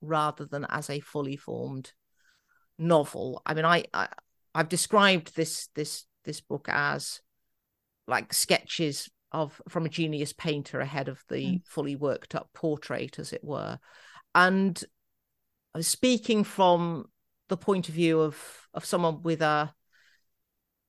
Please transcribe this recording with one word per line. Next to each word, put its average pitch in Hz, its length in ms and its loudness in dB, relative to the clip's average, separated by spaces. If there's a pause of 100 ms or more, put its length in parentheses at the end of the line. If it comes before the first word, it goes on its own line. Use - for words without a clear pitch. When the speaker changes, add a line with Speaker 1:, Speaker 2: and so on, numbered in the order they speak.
Speaker 1:
rather 151 420 -2
than 143 240 -6
as 147 220 -4
a 143 100 -4
fully 139 360 -6
formed 131 540 -10 (880)
novel. 147 680 2
I 151 80 -2
mean, 156 100 0
I, 170 200 4 (100)
I, 95 140 0 (460)
I've 160 140 2
described 190 680 4
this, - 400 -4
this, - 300 -8 (220)
this 151 160 -10
book - 260 -8
as, 143 540 -2 (840)
like, 117 280 -2
sketches - 720 0 (240)
of, 151 260 -4 (120)
from 165 160 -2
a - 20 -2
genius 151 460 -4
painter 143 460 -4
ahead 135 280 -4
of 131 220 -12
the 127 60 -4 (100)
Speaker 2:
Mm. 185 200 -2
Speaker 1:
fully 143 300 -4
worked 139 380 -4
up 160 180 -6
portrait, 143 640 -6
as 139 140 -10
it - 100 -10
were. - 360 -6 (560)
And 185 440 6 (960)
I 156 40 -6
was 165 100 -2
speaking 226 560 2
from 175 640 4 (420)
the 185 80 -2
point 190 320 0
of 160 60 -10
view 160 260 4
of, - 540 -4
of 175 100 -8
someone 170 380 0
with 165 180 0
a, 151 320 2 (1160)